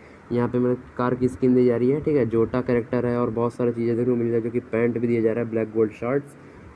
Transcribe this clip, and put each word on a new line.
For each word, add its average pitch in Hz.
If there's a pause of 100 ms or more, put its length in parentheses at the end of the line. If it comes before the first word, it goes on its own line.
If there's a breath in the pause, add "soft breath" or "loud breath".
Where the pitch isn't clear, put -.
(320 loud breath)
यहाँ 120
पे 123
मतलब 123 (140)
कार 123
की 123
स्किन 127
दी 123
जा 120
रही 123
है, 147
ठीक 151
है। 123
जोटा 113
कैरेक्टर 123
है 120
और 120
बहुत 117
सारी 120
चीज़ें 117
देखने 123
को 120
मिल 117
जाए, 117
जो 120
कि 120
पैंट 117
भी 120
दिया 117
जा 110
रहा 117
है, 113
ब्लैक 110
गोल्ड 110
शॉर्ट्स। 139 (380 loud breath)